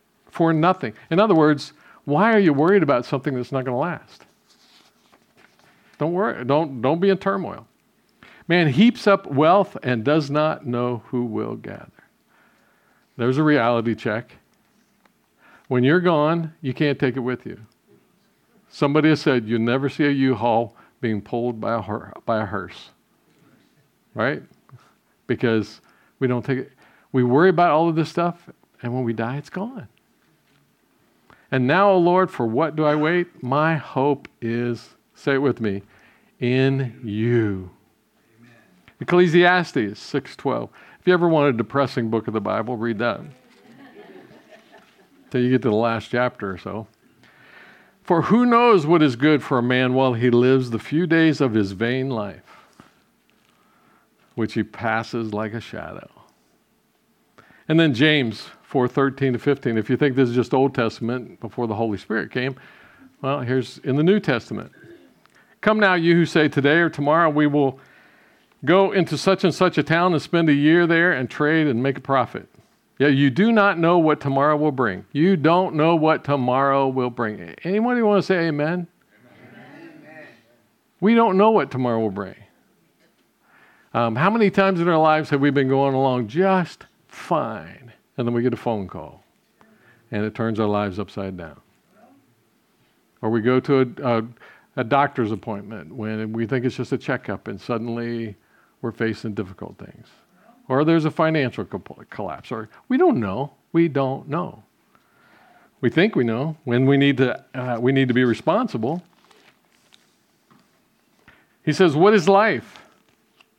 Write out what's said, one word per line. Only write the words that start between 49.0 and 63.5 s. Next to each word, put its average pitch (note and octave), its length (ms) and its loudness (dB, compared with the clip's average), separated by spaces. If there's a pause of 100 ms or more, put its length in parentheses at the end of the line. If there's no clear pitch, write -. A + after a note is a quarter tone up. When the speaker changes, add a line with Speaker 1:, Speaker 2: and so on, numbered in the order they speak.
Speaker 1:
is C3 120 2
good C#3+ 280 2
for C3 160 0
a A#2 40 0
man B2+ 300 0
while C3 200 2
he A#2+ 180 2
lives B2+ 400 4
the A2+ 80 -4
few E3 260 -2
days D#3+ 360 2
of B2+ 120 0
his G2+ 200 0
vain B2 360 -4
life, G#2 580 -10 (1700)
which A2 200 -4
he A2 100 -2
passes A2+ 720 -6
like G#2+ 200 -6
a A2+ 80 -10
shadow?" - 480 -16 (1600)
And D#3 120 2
then D#3+ 140 4
James C3 560 0 (140)
four B2 240 0
thirteen C3+ 460 -2
to A#2 60 -4
fifteen. B2+ 380 -2
If G#2+ 120 -4
you B2+ 60 0
think C3 200 0
this B2+ 140 4
is A#2+ 60 -2
just B2 180 0
Old C3+ 200 2
Testament A#2 640 -6
before A#2 280 -8
the G#2+ 80 -4
Holy G#2+ 220 -4
Spirit - 340 -8
came, C3 240 -4 (640)
well, C3+ 200 -4
here's B2 380 -4